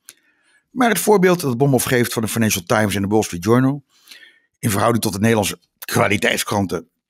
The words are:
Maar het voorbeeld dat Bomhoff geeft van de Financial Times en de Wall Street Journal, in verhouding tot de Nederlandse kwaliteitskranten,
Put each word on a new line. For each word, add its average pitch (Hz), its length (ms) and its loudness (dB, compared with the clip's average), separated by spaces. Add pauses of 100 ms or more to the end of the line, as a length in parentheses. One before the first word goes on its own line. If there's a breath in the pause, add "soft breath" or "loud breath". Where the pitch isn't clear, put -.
(680 soft breath)
Maar 240 200 0
het 180 100 -2
voorbeeld 185 400 4
dat 131 180 -4
Bomhoff 135 280 2
geeft 120 280 0
van 120 80 -4
de 110 60 -2
Financial 98 360 -2
Times 107 320 0
en 101 60 -2
de 98 60 -2
Wall 107 160 2
Street 87 200 -10
Journal, 131 400 2 (760 loud breath)
in 120 100 -4
verhouding 107 340 0
tot 107 100 -2
de 98 60 -6
Nederlandse 107 400 0 (200)
kwaliteitskranten, 101 1080 -2 (200)